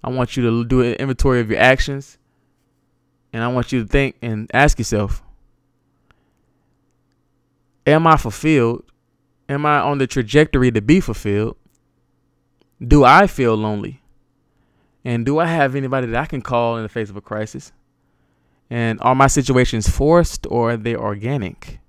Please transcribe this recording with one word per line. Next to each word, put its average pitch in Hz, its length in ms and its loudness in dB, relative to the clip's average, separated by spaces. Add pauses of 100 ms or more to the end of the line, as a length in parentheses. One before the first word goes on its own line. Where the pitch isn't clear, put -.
I - 60 -8
want 127 280 -4
you 127 60 0
to 117 220 0
do 127 160 2
an 120 120 0
inventory 131 480 0
of 107 80 -4
your 113 100 -2
actions. 135 580 0 (1160)
And 113 100 -4
I 117 60 -2
want 123 220 -2
you 127 120 0
to 104 40 -8
think 139 340 -4
and 110 320 -8
ask 139 260 2
yourself, 104 420 -4 (2750)
am 160 220 2
I 160 100 6
fulfilled? 123 680 0 (640)
Am 143 180 -4
I 147 140 2
on 143 180 0
the 131 100 0
trajectory 127 640 2
to 113 100 0
be 143 180 4
fulfilled? 107 580 -4 (1300)
Do 139 180 6
I 165 240 8
feel 117 280 0
lonely? 107 460 -6 (1000)
And 117 220 -2
do 143 140 0
I 170 60 2
have 147 300 0
anybody 131 320 -4
that 117 140 -4
I 160 40 -4
can - 160 -8
call 117 360 -2
in 113 60 -6
the 107 60 -8
face 110 200 -8
of 98 60 -18
a 104 60 -14
crisis? - 500 -10 (1000)
And 117 320 -4
are 127 140 2
my 135 120 6
situations 127 640 2
forced 160 600 0
or 117 220 -2
are 117 60 -4
they 113 180 -6
organic? 107 920 -8